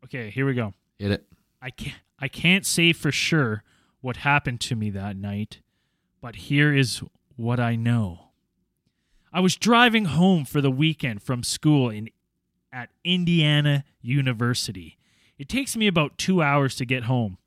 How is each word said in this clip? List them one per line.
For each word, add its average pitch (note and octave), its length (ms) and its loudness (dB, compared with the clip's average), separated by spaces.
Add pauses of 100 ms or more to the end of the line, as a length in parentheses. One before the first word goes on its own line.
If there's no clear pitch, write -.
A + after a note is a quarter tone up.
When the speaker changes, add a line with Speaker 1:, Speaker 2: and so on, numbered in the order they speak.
Speaker 1:
Okay, B2 260 -12
here C3 160 -4
we C3+ 80 0
go. A2+ 200 -4 (240)
Speaker 2:
Hit G2+ 140 -2
it. - 140 -4 (360)
Speaker 1:
I B2+ 80 -14
can't, - 260 -14 (240)
I C3+ 80 -6
can't F#3 380 0
say E3+ 280 2
for D#3 180 -2
sure B2 520 0 (380)
what B2+ 160 -8
happened C#3+ 440 0
to - 140 -4
me G#2+ 160 -4
that G2 240 -8
night, G2+ 460 -8 (600)
but A#2+ 140 -12
here C#3+ 400 0
is B2+ 260 0 (340)
what A#2+ 240 -4
I A#2 160 0
know. A2+ 560 -2 (1000)
I - 80 -4
was F#3 160 4
driving A3+ 500 4
home E3+ 400 4
for D3 160 -2
the C#3 80 4
weekend C3+ 540 -2
from B2 180 -4
school C#3 480 2
in, G#2+ 200 -10 (600)
at B2 180 -14 (140)
Indiana D3+ 800 2 (180)
University. A#2+ 960 -2 (420)
It C#3 100 -16
takes C4 260 -4
me A3 120 2
about - 320 0
two F#3 240 2
hours C#3+ 320 2
to C3+ 100 -6
get A#2+ 200 -2
home. A2+ 420 0